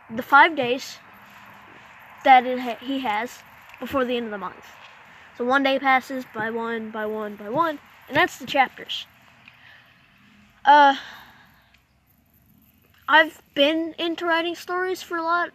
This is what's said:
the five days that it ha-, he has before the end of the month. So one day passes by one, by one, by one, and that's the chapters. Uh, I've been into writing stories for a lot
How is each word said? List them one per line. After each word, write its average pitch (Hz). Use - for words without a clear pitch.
the -
five 302
days 254
that 262
it 254
ha-, 247
he 262
has 226
before 254
the 240
end 240
of 214
the 208
month. -
So 240
one 269
day 269
passes 262
by 220
one, 226
by 214
one, 214
by 208
one, 302
and 254
that's 339
the 254
chapters. -
Uh, 285
I've 311
been 320
into 330
writing 339
stories 370
for 349
a 330
lot 339